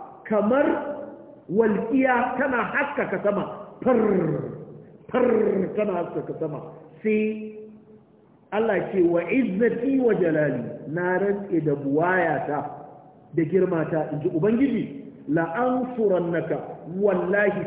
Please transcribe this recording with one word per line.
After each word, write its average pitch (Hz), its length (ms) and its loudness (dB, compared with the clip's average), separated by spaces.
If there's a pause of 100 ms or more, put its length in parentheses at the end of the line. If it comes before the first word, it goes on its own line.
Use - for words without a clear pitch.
(240)
kamar 220 400 2 (840)
walƙiya 226 880 2
tana 262 180 0
haskaka 214 680 -2
sama. - 460 -2 (140)
Far, 240 140 4 (1120)
far 240 140 2 (520)
tana 202 160 0
haskaka 170 480 -4
sama. 151 200 -6 (420)
Sai 214 500 -2 (1000)
Allah 208 280 2 (120)
ce, 185 100 4
"Wa 170 180 4
izzati 240 800 2
wa 233 140 4
jalali, 151 500 2 (240)
na 180 300 0
rantse 202 460 0
da 147 100 2
buwayata 147 960 0 (640)
da 165 100 2
girmata," 160 680 2
in 147 80 -4
ji 170 100 0
Ubangiji, 220 760 0 (240)
"la 165 240 2
ansurannaka, 190 1080 0 (380)
wallahi 185 720 2